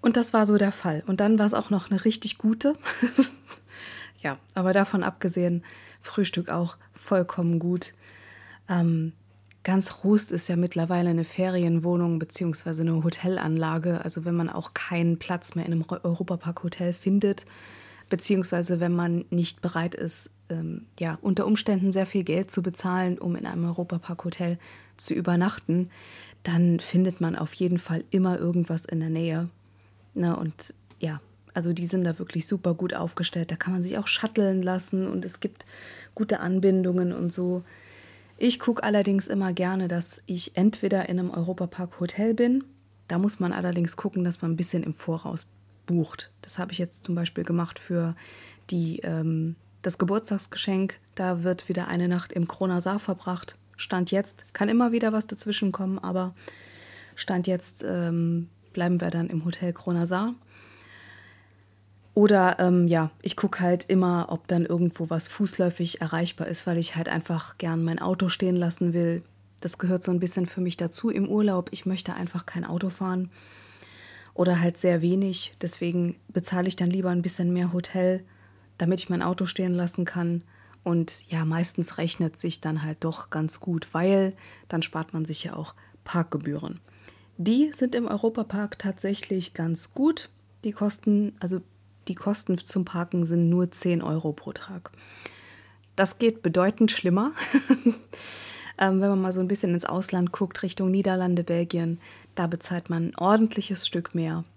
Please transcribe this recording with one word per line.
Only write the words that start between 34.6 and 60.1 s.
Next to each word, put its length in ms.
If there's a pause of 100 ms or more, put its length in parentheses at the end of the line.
lassen 440
und 160
es 160
gibt 280 (480)
gute 240
Anbindungen 760
und 180
so. 320 (760)
Ich 200
guck 240
allerdings 440
immer 260
gerne, 340
dass 380
ich 320
entweder 520
in 100
einem 100
Europapark-Hotel 1040
bin. 300 (440)
Da 120
muss 200
man 140
allerdings 440
gucken, 260
dass 180
man 100
ein 60
bisschen 240
im 140
Voraus 520 (380)
bucht. 460 (100)
Das 160
hab 140
ich 80
jetzt 260
zum 80
Beispiel 300
gemacht 340
für 380 (560)
die, 320
ähm, 520 (280)
das 160
Geburtstagsgeschenk. 1000 (140)
Da 300
wird 260
wieder 180
eine 200
Nacht 260
im 140
Kronasar 500
verbracht. 640 (180)
Stand 320
jetzt, 440
kann 160
immer 220
wieder 220
was 140
dazwischen 440
kommen, 280
aber 340 (800)
Stand 320
jetzt, 420
ähm, 640 (240)
bleiben 280
wir 100
dann 180
im 160
Hotel 260
Kronasar. 600 (1800)